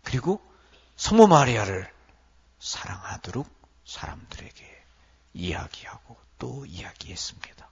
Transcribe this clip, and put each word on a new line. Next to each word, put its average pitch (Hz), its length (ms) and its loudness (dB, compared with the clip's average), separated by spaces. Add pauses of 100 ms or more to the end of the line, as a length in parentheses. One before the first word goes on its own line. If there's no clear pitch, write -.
그리고 151 380 -2 (540)
성모 220 320 8
마리아를 113 640 4 (680)
사랑하도록 - 880 -10 (380)
사람들에게 - 1000 -16 (500)
이야기하고 - 840 -10 (220)
또 131 260 -12
이야기했습니다. - 1080 -16